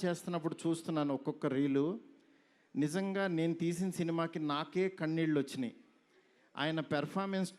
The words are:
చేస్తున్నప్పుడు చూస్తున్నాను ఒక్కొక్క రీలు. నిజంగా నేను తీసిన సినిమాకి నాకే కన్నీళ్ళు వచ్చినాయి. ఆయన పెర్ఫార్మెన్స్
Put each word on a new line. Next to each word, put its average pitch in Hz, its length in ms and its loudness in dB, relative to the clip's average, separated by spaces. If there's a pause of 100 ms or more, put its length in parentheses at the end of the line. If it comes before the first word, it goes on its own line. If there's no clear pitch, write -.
చేస్తున్నప్పుడు 170 520 -2 (100)
చూస్తున్నాను 160 480 0
ఒక్కొక్క 147 320 -4
రీలు. 143 540 2 (760)
నిజంగా 190 500 2
నేను 165 280 2
తీసిన 170 360 0
సినిమాకి 165 480 -2
నాకే 156 500 0
కన్నీళ్ళు 160 520 2
వచ్చినాయి. 135 360 -4 (800)
ఆయన 160 240 0
పెర్ఫార్మెన్స్ 185 800 -2